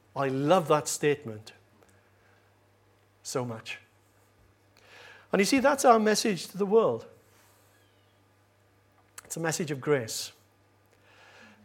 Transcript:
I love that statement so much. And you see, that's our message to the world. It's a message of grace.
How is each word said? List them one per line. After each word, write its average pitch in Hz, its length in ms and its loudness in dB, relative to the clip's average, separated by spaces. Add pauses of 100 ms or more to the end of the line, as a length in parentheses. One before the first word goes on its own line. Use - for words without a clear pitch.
(160)
I 139 140 -2
love 147 400 2
that 151 180 2
statement 120 640 -4 (1700)
so 127 240 -6
much. 113 340 -12 (1500)
And 170 80 2
you 196 60 4
see, 269 140 2
that's 277 260 2
our 226 140 8
message 208 480 0
to - 100 -16
the 202 80 -2
world. 185 400 2 (2250)
It's - 100 -14
a 165 60 -8
message 160 300 -4
of 135 100 -8
grace. 131 500 -2 (1300)